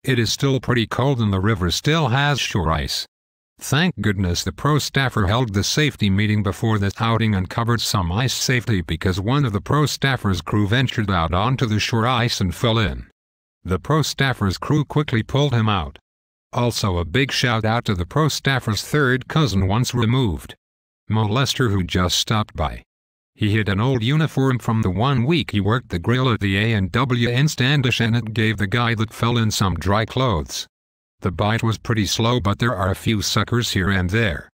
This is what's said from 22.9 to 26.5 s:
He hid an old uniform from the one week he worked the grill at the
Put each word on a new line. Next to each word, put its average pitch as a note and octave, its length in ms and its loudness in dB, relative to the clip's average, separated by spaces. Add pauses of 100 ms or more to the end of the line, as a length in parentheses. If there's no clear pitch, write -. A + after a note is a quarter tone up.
He G#2 120 2
hid G#2+ 180 2
an F#2+ 100 0
old B2+ 220 2
uniform C3+ 560 2
from A2+ 240 0
the F#2+ 80 2
one A#2 340 0
week D3 280 0
he G2+ 100 0
worked A2 260 0
the F2+ 100 -4
grill B2 320 0
at G#2+ 100 0
the G2 180 2